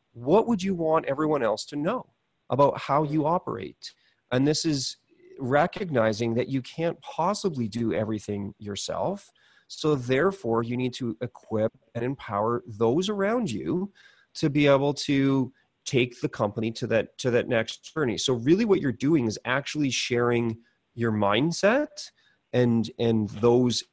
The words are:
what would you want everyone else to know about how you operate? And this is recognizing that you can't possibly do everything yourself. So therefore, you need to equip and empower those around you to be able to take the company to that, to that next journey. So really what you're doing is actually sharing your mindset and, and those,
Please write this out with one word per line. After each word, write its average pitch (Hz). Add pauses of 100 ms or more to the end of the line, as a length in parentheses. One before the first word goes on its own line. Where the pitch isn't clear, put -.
(140)
what 151
would 208
you 190
want 160
everyone 143
else 107
to 147
know 180 (360)
about 135
how 147
you 147
operate? 120 (380)
And 131
this 156
is 143 (420)
recognizing 123
that 120
you 135
can't 160
possibly 160
do 110
everything 104
yourself. 104 (420)
So 151
therefore, 131
you 120
need 127
to 113
equip 110 (240)
and 117
empower 117
those 117
around 208
you 160 (420)
to 156
be 143
able 139
to 135 (320)
take 123
the 151
company 110
to 113
that, 110
to 123
that 117
next -
journey. 123
So -
really 156
what 196
you're 135
doing 135
is 101
actually 139
sharing 120 (360)
your 117
mindset 160 (400)
and, 117
and 110
those, 120